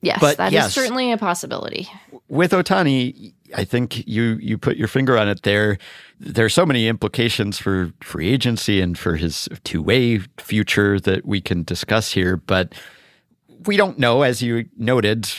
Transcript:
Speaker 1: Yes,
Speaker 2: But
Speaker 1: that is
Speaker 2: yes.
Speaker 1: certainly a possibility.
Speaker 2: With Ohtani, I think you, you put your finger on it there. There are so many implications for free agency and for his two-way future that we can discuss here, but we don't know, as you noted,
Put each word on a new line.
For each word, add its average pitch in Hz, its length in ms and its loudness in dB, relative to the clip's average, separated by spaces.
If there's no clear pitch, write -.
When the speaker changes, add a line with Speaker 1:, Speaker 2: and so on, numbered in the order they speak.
Speaker 1:
Yes, - 180 -2
Speaker 2:
But 147 180 4
Speaker 1:
that 185 100 0
is 190 60 0
Speaker 2:
yes. 135 200 2
Speaker 1:
certainly 254 400 -2
a 220 40 -2
possibility. - 680 -6
Speaker 2:
With 165 240 2
Ohtani, 151 840 0
I - 80 -2
think 120 420 -2
you, 113 360 0
you - 160 -4
put - 180 0
your - 140 -2
finger 131 280 2
on 104 120 2
it 101 140 -4
there. 104 340 2
There - 260 0
are 107 160 0
so 185 40 6
many 123 240 2
implications 107 680 -2
for 92 440 -2
free 78 260 -4
agency 113 540 2
and 87 160 -2
for 85 180 -2
his 80 320 -4
two-way 110 560 0
future 101 640 0
that 95 260 0
we 101 140 -2
can 90 240 -4
discuss 107 480 -2
here, 92 240 0
but 92 380 -2
we 202 120 2
don't 196 200 2
know, 127 260 4
as 123 180 0
you 117 240 -2
noted, 113 480 2